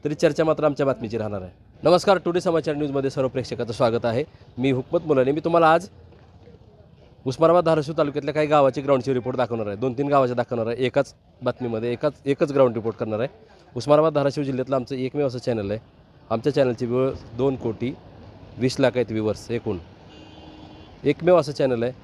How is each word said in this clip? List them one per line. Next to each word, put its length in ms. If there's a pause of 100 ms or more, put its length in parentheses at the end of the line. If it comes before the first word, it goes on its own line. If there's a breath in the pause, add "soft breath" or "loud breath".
तरी 80
चर्चा 300
मात्र 200
आमच्या 220
बातमीची 320
राहणार 240
आहे. 100 (320)
नमस्कार, 420
टुडे 160
समाचार 340
न्यूजमध्ये 340
सर्व 180
प्रेक्षकाचं 440
स्वागत 340
आहे. 180 (340 soft breath)
मी 140
हुकमत 340
मुलानी. 260
मी 80
तुम्हाला 320
आज 180 (1400)
उस्मानाबाद, 360
धाराशिव 340
तालुक्यातल्या 360
काही 140
गावाचे 340
ग्राउंडचे 320
रिपोर्ट 240
दाखवणार 300
आहे. 80
दोन 180
तीन 140
गावाचे 260
दाखवणार 340
आहे 100
एकाच 360 (280)
बातमीमध्ये, 500
एकाच, 220 (120)
एकच 260
ग्राउंड 220
रिपोर्ट 220
करणार 240
आहे. 80 (500 soft breath)
उस्मानाबाद, 360
धाराशिव 300
जिल्ह्यातलं 320
आमचं 200
एकमेव 320
असं 120
चॅनल 320
आहे. 80 (500)
आमच्या 240
चॅनलचे 320
व्ह्यूअर्स 340 (180)
दोन 180
कोटी 400 (640)
वीस 220
लाख 160
आहेत 140
व्ह्यूअर्स 420
एकूण. 260 (1300)
एकमेव 340
असं 140
चॅनल 320
आहे. 80 (120)